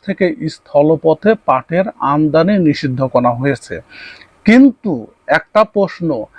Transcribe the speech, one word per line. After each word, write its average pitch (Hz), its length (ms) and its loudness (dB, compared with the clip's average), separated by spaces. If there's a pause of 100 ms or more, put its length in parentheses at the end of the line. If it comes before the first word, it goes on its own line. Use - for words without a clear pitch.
থেকে 190 200 -2 (300)
স্থলপথে 160 760 0 (160)
পাটের 160 380 -2 (260)
আমদানি 156 440 2 (120)
নিষিদ্ধ 131 320 -2 (140)
করা 123 260 2
হয়েছে। 131 360 -6 (720)
কিন্তু 233 460 2 (440)
একটা - 240 0 (140)
প্রশ্ন, 180 340 -4 (300)